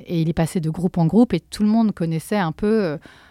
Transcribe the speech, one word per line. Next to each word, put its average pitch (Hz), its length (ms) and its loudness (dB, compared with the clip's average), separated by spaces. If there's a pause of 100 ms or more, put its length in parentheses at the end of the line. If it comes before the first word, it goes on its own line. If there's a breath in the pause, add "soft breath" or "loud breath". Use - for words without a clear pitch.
et 170 160 -2
il 160 80 0
est 170 60 -2
passé 170 260 -2
de 156 80 -2
groupe 175 300 -2
en 165 80 4
groupe 233 260 4
et 165 80 0
tout - 220 -8
le 208 80 2
monde 220 220 2
connaissait 165 440 -4
un 170 160 0
peu, 214 320 0
euh, 151 140 -4 (320 loud breath)